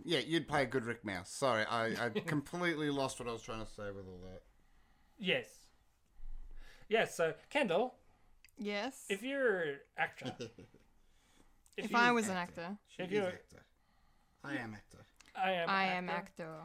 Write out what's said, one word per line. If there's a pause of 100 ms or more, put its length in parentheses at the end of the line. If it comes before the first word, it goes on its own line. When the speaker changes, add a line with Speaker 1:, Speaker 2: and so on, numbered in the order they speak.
Speaker 1:
yeah,
you'd
play
a
good
Rick
Mayall.
Sorry,
I,
I
Speaker 2:
<laughs>
Speaker 1:
completely
lost
what
I
was
trying
to
say
with
all (100)
that. (720)
Speaker 2:
Yes. (1400)
Yes,
so, (160)
Kendall. (600)
Speaker 3:
Yes?
Speaker 2:
If
you're
an (220)
actor
Speaker 1:
<laughs> (960)
Speaker 2:
If
Speaker 3:
If
Speaker 2:
you
Speaker 3:
I
was
an
Speaker 1:
Actor.
Speaker 3:
actor. (120)
Speaker 1:
She
Speaker 2:
If
Speaker 1:
is
Speaker 2:
you
Speaker 1:
actor. (800)
I
am
actor. (360)
Speaker 2:
I
am
Speaker 3:
I
am
Speaker 2:
actor.
Speaker 3:
actor. (120)